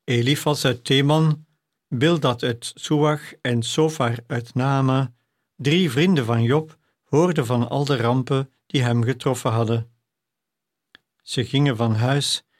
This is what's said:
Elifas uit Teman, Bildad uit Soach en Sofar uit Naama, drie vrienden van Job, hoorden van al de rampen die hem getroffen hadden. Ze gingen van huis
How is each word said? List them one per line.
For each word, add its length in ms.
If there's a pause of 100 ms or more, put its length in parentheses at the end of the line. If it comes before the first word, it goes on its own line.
Elifas 600
uit 180
Teman, 600 (420)
Bildad 560
uit 320
Soach 640
en 220
Sofar 540 (100)
uit 260
Naama, 600 (420)
drie 360
vrienden 340
van 180
Job, 340 (260)
hoorden 420
van 240
al 160
de 100
rampen 580 (120)
die 160
hem 220
getroffen 480
hadden. 400 (1300)
Ze 240
gingen 320
van 180
huis 520 (120)